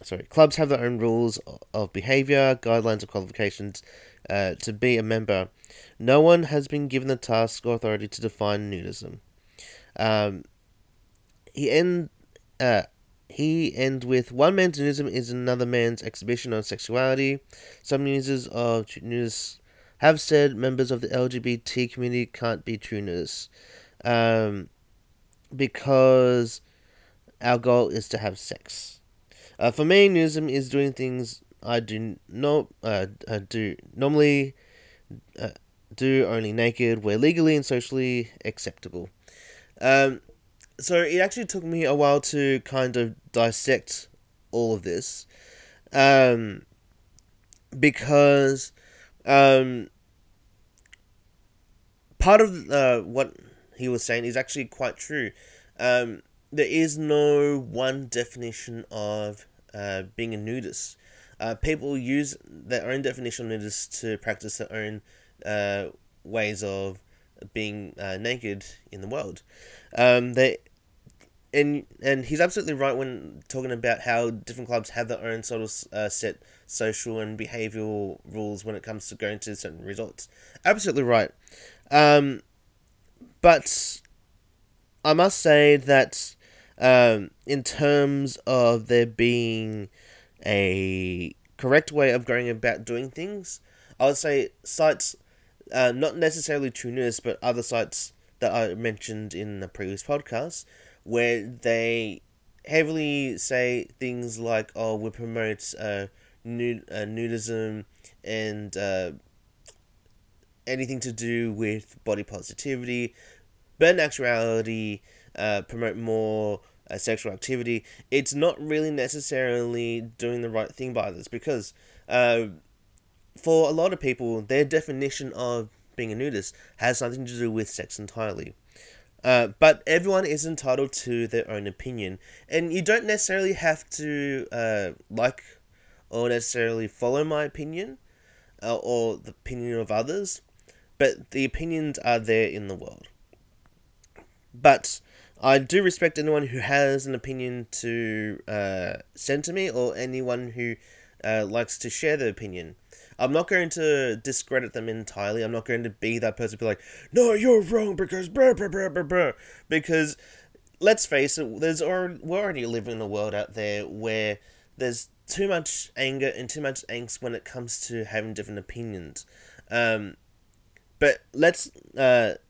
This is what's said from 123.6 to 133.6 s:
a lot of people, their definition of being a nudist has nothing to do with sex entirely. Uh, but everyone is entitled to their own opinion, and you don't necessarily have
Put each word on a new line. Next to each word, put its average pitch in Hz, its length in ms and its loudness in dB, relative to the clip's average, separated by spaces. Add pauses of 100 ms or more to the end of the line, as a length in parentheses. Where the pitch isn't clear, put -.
a 151 40 0
lot 175 200 2
of 160 60 -6
people, 120 420 -2
their 131 240 2
definition 139 680 -4
of 120 360 -4 (260)
being 113 160 -6
a 107 40 -8
nudist 120 400 -6 (220)
has 123 240 0
nothing 123 240 -6
to 120 120 -12
do 117 140 -2
with 110 180 -4
sex - 300 -10
entirely. 104 560 -8 (680)
Uh, 123 240 4 (120)
but 156 280 8
everyone 190 380 2
is 151 200 -2
entitled 135 480 -2
to 117 340 -4
their 113 220 -4
own 101 160 -6
opinion, 101 540 -8 (280)
and 165 240 -2
you 185 100 -2
don't 220 240 2
necessarily 196 480 0
have 160 360 -2